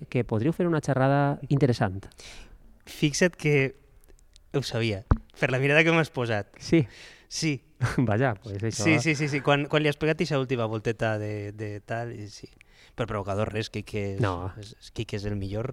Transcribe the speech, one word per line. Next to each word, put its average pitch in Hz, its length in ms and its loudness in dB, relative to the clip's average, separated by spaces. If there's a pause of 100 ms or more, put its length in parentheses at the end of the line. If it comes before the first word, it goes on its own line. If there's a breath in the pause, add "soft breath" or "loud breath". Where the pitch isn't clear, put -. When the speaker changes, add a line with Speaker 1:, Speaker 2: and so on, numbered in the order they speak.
(140)
Speaker 1:
que 123 100 2
podríeu 120 300 0
fer 175 160 0
una 156 100 2
xerrada 143 600 2 (100)
interessant. 120 560 2 (800 loud breath)
Speaker 2:
Fixa't 156 500 2
que 147 220 2 (960)
ho 139 80 0
sabia, 113 400 -2 (340)
per 147 140 0
la 127 80 2
mirada 143 240 6
que 165 80 4
m'has 165 180 4
posat. 117 380 -2 (100)
Speaker 1:
Sí. 160 280 2 (420 loud breath)
Speaker 2:
Sí. 147 300 -2 (260)
Speaker 1:
<laughs> - 140 0 (100)
Vaja, 113 320 2
pues 101 240 -8
això. 113 240 -2
Speaker 2:
Sí, 156 160 6
sí, 156 160 2
sí, 151 80 0
sí. 139 160 -2
Quan, 143 240 2
quan 151 160 2
li 147 80 2
has - 80 -10
pegat 156 240 0
eixa 147 160 0
última 123 260 0
volteta 110 540 -2
de, 104 320 -6
de 104 320 -10
tal, 117 320 -8
i 104 160 -12
sí. - 160 -18 (500 soft breath)
Per 117 80 -2
provocador, 101 480 -2
res, 107 160 -4
Quique 101 460 -6
és, 101 80 -2
Speaker 1:
No. 92 240 0 (100)
Speaker 2:
és, 107 160 -16
és, - 160 -20
Quique 107 300 -8
és 101 100 -8
el 104 80 -2
millor, 101 360 -4